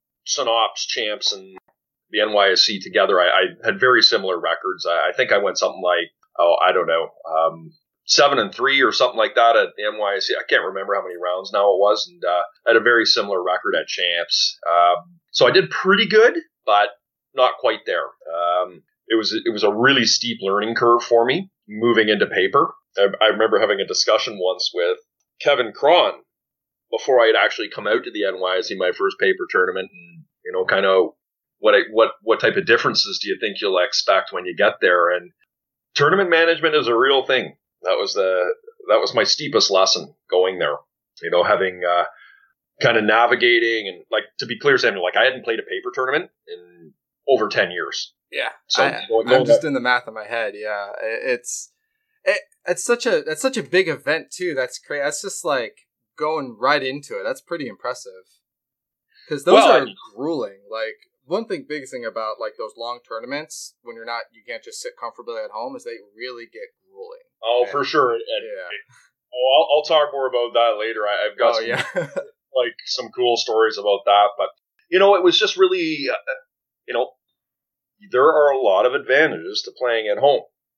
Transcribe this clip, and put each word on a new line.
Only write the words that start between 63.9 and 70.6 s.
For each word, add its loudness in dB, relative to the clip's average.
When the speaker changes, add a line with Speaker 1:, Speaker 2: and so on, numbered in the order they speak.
Speaker 2:
you're -16
not, -8
you -20
can't -12
just -18
sit -12
comfortably -12
at -14
home, -10
is -18
they -12
really -14
get -20
grueling. -18
Speaker 1:
Oh, 2
Speaker 2:
And -8
Speaker 1:
for -2
sure. 0
And, -4
Speaker 2:
yeah. -10
Speaker 1:
oh, 2
I'll, 4
I'll 0
talk 0
more -2
about -2
that 2